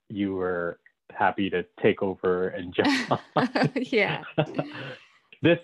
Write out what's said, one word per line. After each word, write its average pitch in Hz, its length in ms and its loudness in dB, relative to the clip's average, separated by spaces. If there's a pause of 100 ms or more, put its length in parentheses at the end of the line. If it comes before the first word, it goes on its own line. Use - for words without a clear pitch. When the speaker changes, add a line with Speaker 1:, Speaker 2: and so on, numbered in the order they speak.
Speaker 1:
you 98 280 -2
were 90 440 -2 (320)
happy 95 380 0
to 87 160 -2 (160)
take 104 220 4
over 92 460 0
and 90 240 -8
jump 240 540 2
<laughs> - 80 -12
on. - 400 2
Speaker 2:
<laughs> - 0 -
Yeah. 208 460 0 (1200)
Speaker 1:
This, 170 220 6